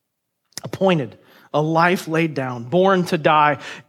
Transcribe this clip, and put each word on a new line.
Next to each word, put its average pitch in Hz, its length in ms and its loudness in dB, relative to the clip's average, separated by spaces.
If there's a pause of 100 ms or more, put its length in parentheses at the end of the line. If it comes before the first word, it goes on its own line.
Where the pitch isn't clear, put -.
(640)
Appointed, 147 520 -2 (380)
a 147 80 0
life 165 460 0
laid 160 260 -2
down, 123 300 -8
born 180 400 2
to 175 140 -2
die. 151 400 4 (300)